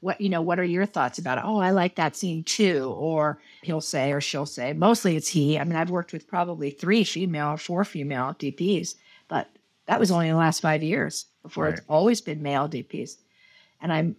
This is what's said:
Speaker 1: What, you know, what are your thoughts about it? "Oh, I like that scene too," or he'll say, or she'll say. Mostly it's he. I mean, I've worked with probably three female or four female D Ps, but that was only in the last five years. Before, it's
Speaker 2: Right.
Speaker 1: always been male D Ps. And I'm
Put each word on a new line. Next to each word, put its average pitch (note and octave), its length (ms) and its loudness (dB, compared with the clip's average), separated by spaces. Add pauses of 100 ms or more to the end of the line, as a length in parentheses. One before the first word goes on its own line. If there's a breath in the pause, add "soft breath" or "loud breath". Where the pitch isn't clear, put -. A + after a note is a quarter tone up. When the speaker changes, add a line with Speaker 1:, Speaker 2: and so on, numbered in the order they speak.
Speaker 1:
What, F3+ 200 -4
you G3+ 80 2
know, F3 140 2
what F3 160 2
are F3+ 60 2
your F3+ 220 2
thoughts C#3+ 340 -2
about B2+ 180 -2
it? - 60 -4
"Oh, G#3+ 140 0
I F#3 120 2
like F3+ 240 2
that D#3 220 -2
scene E3 260 -4
too," D#3 560 2
or D3+ 420 0 (220 loud breath)
he'll D#3+ 180 -2
say, C#3+ 320 0
or C#3+ 80 0
she'll C#3+ 260 -4
say. B2+ 260 -6
Mostly F3+ 440 4
it's D#3 120 -2
he. D3 320 2
I C#3+ 40 -2
mean, E3 120 0
I've E3 140 0
worked F3 220 -4
with D#3+ 140 -12
probably E3+ 440 -2
three F#3+ 340 2
female D#3 460 -2
or D3+ 60 -2
four F3 280 -2
female C#3 520 -4
D C#3+ 140 -4
Ps, F3 460 -2 (320 soft breath)
but D#3+ 200 -4 (380)
that G#3 140 0
was F#3 100 4
only E3+ 160 4
in D#3+ 80 2
the E3 60 4
last D#3+ 200 2
five D#3 220 2
years. - 440 -2 (180)
Before, D#3 240 -2
it's D#3+ 120 -4
Speaker 2:
Right. - 80 -18
Speaker 1:
always G3 320 4
been D3+ 220 -8
male C#3+ 260 0
D C3+ 140 -6
Ps. - 340 -10 (640 soft breath)
And E3 120 -2
I'm D#3+ 260 0